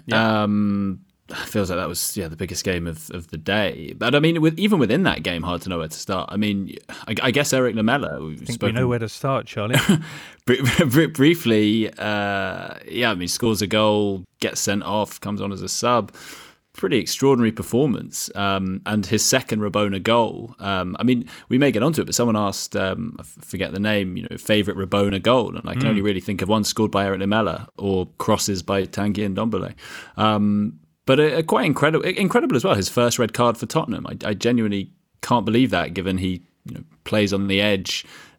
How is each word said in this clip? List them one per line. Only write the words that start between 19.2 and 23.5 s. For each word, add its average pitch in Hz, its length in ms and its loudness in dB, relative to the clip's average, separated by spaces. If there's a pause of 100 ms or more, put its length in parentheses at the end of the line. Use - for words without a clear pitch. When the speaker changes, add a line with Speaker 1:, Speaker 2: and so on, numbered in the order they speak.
Speaker 2:
second 120 380 0
Rabona 104 420 0
goal. 113 560 0
Um, 92 400 -4
I - 40 -4
mean, 120 260 2 (220)
we 123 80 4
may 139 120 4
get 107 120 2
onto 156 180 2
it, 87 60 -2
but - 80 -4
someone 120 200 2
asked, 101 400 -2
um, 92 440 -4
I - 40 -16
f-, - 220 -20
forget 92 280 -6